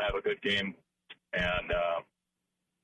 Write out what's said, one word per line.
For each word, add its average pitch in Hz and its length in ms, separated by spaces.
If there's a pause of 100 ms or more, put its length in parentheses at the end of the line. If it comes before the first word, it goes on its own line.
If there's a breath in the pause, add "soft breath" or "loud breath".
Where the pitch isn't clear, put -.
have 98 80
a 98 80
good 104 220
game. 196 320 (580)
And, 87 380
uh, 87 300 (840)